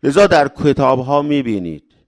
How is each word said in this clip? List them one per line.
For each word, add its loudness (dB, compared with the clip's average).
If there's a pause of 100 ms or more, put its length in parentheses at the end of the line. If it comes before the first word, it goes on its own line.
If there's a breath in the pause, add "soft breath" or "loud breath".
لذا 2
در 2
کتاب‌ها 0
می‌بینید -4 (140)